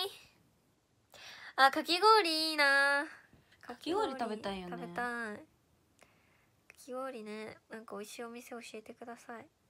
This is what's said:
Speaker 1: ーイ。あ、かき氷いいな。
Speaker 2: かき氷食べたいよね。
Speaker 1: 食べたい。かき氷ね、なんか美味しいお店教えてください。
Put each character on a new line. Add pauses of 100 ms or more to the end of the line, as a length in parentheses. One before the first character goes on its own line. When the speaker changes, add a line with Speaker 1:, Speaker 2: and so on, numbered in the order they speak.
Speaker 1:
ー
イ。 (1400)
あ、
か
き
氷
い
い
な。 (540)
Speaker 2:
か
き
氷
食
べ
た
い
よ
ね。
Speaker 1:
食
べ
た
い。
か (1300)
き
氷
ね、 (140)
な
ん
か
美
味
し
い
お
店
教 (160)
え
て
く
だ
さ
い。 (240)